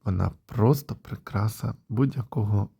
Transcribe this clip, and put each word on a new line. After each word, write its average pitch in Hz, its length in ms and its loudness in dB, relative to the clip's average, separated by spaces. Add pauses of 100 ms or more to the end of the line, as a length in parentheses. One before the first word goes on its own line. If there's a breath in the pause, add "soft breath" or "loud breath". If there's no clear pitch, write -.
Вона 92 260 0 (140)
просто 135 500 2
прикраса - 760 -4 (160)
будь-якого 107 800 0 (100)